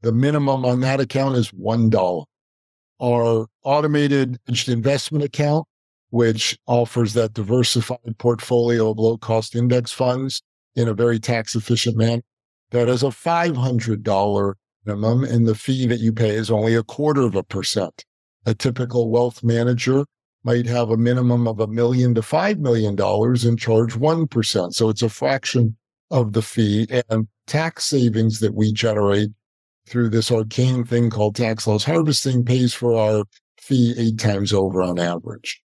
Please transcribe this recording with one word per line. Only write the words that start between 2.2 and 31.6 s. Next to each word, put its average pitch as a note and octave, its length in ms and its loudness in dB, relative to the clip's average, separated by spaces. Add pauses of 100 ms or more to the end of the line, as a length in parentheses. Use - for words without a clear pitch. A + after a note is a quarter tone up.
Our A#2 480 2 (160)
automated C#3+ 760 2 (280)
investment C3 560 -2
account, D3 440 -2 (420)
which A2+ 480 0 (100)
offers A#2+ 460 0
that A2 220 0
diversified A#2+ 840 -2
portfolio A#2 760 0
of G#2+ 80 -4
low-cost A2+ 560 0
index B2 380 0
funds C3 480 -2 (340)
in A#2+ 140 0
a A2 60 0
very A#2 240 0
tax-efficient A#2 800 -2
manner, A#2 240 0 (480)
that A#2+ 180 2
has B2 140 0
a C#3 80 2
five E3+ 440 -2
hundred A#2 480 -2
dollar G2+ 540 0 (300)
minimum, A2 380 0
and A#2 220 2
the A2 80 2
fee C3 320 -2
that A#2 140 0
you A2+ 100 0
pay A2 200 0
is G#2+ 200 -2
only A2+ 240 2
a A2+ 80 2
quarter C#3+ 380 -2
of A2+ 140 0
a F#2+ 80 -2
percent. - 640 -6 (400)
A A2+ 80 0
typical B2 560 -2
wealth A#2+ 340 0
manager B2 640 2 (360)
might A#2+ 220 0
have A#2+ 240 0
a A2+ 80 2
minimum A#2+ 500 2
of A2 140 -4
a A2 60 0
million A#2+ 480 2
to A2+ 80 0
five F3+ 380 0
million A2+ 360 0
dollars G#2+ 480 2
and A#2 140 2
charge A2+ 360 0
one D#3 320 0
percent. F#2+ 480 -2
So A2+ 140 2
it's G#2+ 140 -2
a A2+ 80 0
fraction B2+ 680 -2 (340)
of B2 220 0
the A2+ 80 0
fee, G#2+ 460 0 (240)
and A2+ 180 0 (180)
tax D#3+ 380 -4
savings A2+ 560 0
that G#2 140 -2
we G#2+ 180 0
generate G#2+ 560 0 (600)
through A#2+ 200 0
this A2 240 0
arcane B2 500 0
thing A#2+ 260 0
called G#2+ 280 -2
tax A2 280 -2